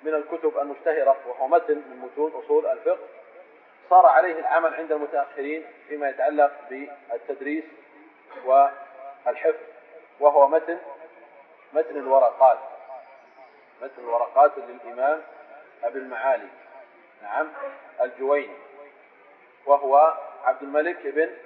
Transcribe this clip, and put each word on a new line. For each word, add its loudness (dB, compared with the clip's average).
من -4
الكتب -4
المشتهرة، 0
وهو -6
متن 2
من -16
متون -6
أصول -2
الفقه، -4
صار 8
عليه 4
العمل 0
عند -8
المتأخرين -6
فيما -6
يتعلق 2
بالتدريس -10
والحفظ، 0
وهو 6
متن، -2
متن -2
الورقات، 4
متن -14
الورقات 4
للإمام -6
أبي -6
المعالي، -4
نعم، -6
الجويني، -4
وهو 4
عبد -2
الملك -4
بن -2